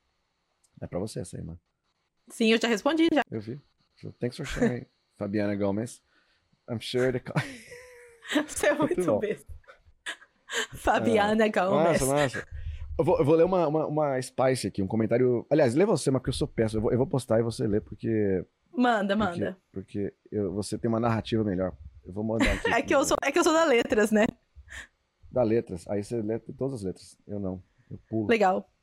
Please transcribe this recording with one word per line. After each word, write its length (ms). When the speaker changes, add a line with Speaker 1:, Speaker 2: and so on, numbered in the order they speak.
Speaker 1:
É 60
pra 120
você 220
essa 160
aí, 60
Ma. 120
Speaker 2:
Sim, 220
eu 100
já 60
respondi, 460
já. 80
Speaker 1:
Eu 80
vi. 220
So, 240
thanks 160
for 100
sharing, 400
<laughs> 140
Fabiana 380
Gomes. 460
I'm 120
sure 320
the 80
co- 180
<laughs> 1080
Speaker 2:
Você 200
é 60
muito 220
Speaker 1:
Muito 100
bom. 140
Speaker 2:
besta. 340
Fabiana 720
Speaker 1:
É. 40
Speaker 2:
Gomes. 520
Speaker 1:
Massa, 40
massa. 420
Eu 80
vou, 140
eu 60
vou 100
ler 80
uma, 240
uma, 200
uma 340
spice 460
aqui, 140
um 60
comentário. 600
Aliás, 260
lê 100
você, 260
mas 100
porque 80
eu 40
sou 140
péssimo. 320
Eu 40
vou, 80
eu 60
vou 100
postar 320
e 40
você 240
lê, 140
porque 640
Speaker 2:
Manda, 440
Speaker 1:
Porque, 220
Speaker 2:
manda. 180
Speaker 1:
porque 420
eu, 220
você 240
tem 120
uma 100
narrativa 440
melhor. 320
Eu 80
vou 100
mandar 300
aqui 140
Speaker 2:
<laughs> 40
É 100
que 140
eu 40
Speaker 1:
primeiro. 60
Speaker 2:
sou, 160
é 100
que 80
eu 40
sou 100
da 120
letras, 460
né? 140
Speaker 1:
Da 120
letras. 440
Aí 160
você 180
lê 180
todas 360
as 80
letras. 340
Eu 120
não. 220
Eu 100
pulo. 180
Speaker 2:
Legal. 420